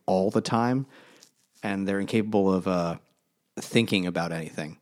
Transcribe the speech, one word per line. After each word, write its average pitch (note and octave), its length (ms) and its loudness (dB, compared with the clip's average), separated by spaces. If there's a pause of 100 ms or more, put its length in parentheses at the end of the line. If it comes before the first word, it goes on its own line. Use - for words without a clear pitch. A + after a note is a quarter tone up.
all F#2+ 240 2
the A2 100 2
time, B2 460 0 (760)
and G2 240 -2
they're G2 140 0
incapable G#2 520 2
of, F#2 140 0
uh, F2 300 0 (640)
thinking G#2+ 460 0
about E2+ 260 -4
anything. D#2+ 500 -8